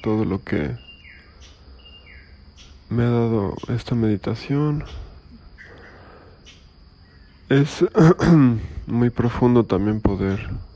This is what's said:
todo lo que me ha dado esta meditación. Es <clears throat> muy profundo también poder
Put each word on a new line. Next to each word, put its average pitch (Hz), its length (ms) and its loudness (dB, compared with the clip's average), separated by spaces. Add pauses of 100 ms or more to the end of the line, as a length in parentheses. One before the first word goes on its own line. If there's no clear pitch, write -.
todo 110 200 0
lo - 200 -4
que 104 340 -4 (2000)
me 117 140 0
ha 120 60 2
dado 113 460 0 (140)
esta 120 260 -4
meditación. 120 880 -2 (2750)
Es 143 340 2 (520)
<clears throat> 123 520 2
muy 120 220 0
profundo 120 560 2
también 104 340 0
poder 98 480 -2 (280)